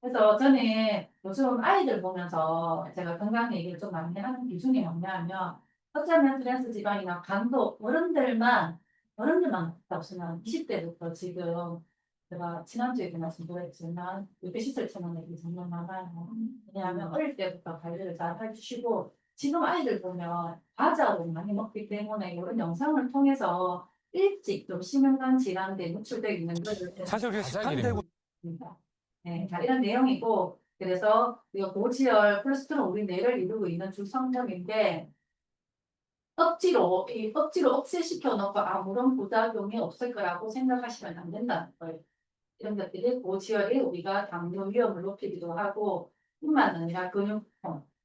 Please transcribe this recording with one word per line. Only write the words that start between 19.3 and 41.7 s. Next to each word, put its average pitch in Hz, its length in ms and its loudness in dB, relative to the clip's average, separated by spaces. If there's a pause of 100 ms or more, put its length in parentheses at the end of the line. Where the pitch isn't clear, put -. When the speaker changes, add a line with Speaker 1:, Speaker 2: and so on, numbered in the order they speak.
Speaker 1:
지금 285 280 0
아이들 269 380 0
보면 175 580 -6 (160)
과자로 254 520 2
많이 180 260 -4
먹기 220 340 -4
때문에 208 460 -4
이런 226 260 -4
영상을 254 500 0
통해서 185 800 2 (240)
일찍 196 560 0
좀 175 140 -4
심혈관 262 560 4
질환에 190 540 0
노출되어 214 400 -4
있는 170 240 -4
걸 202 200 -4 (300)
Speaker 3:
사실 214 240 0
그게 208 120 -2
Speaker 4:
가장 196 300 -2
Speaker 3:
식판되고 240 300 0 (420)
Speaker 1:
있습니다. - 340 -12 (480)
네, 170 220 -4
자, - 160 -4
이런 254 160 4
내용이고, 226 800 2 (180)
그래서 214 640 4 (120)
이거 196 180 -2
고지혈 214 720 4
콜레스테롤 269 460 0
우리 208 160 -2
뇌를 185 340 2
이루고 196 280 -2
있는 175 220 -4
주 202 140 -10
성분인데 214 1080 0 (1300)
억지로, 254 760 4
이 220 240 -4
억지로 302 420 4
억제시켜 277 600 -2
놓고 202 240 0
아무런 196 560 0
부작용이 220 600 0
없을 226 360 -4
거라고 208 360 -4
생각하시면 233 680 -2
안 170 140 -10
된다는 220 480 -4